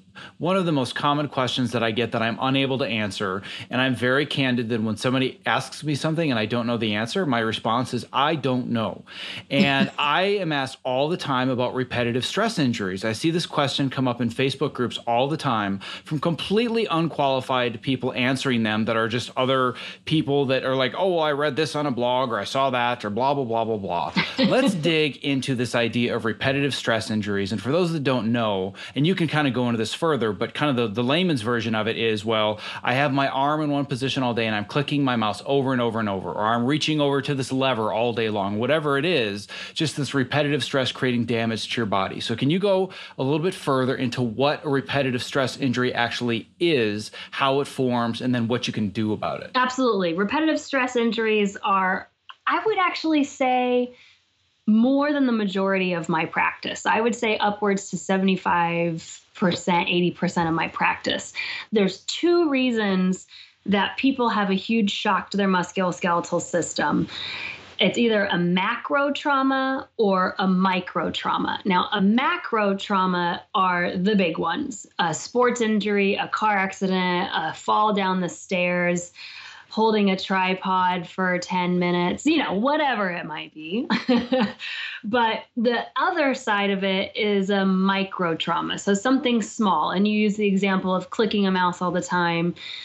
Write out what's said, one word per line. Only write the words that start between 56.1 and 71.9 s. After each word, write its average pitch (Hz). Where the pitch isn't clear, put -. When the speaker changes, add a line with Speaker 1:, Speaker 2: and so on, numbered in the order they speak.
Speaker 2:
practice. -
I 190
would 226
say 220
upwards 208
to 175
seventy-five 175
eighty 175
percent, -
eighty 175
percent 170
of 165
my 160
practice. -
There's 196
two 349
reasons 208
that 196
people 247
have 202
a 190
huge 214
shock 185
to 196
their 196
musculoskeletal 175
system. -
It's 202
either 220
a 185
macro 226
trauma 269
or 185
a 190
micro 185
trauma. -
Now, 185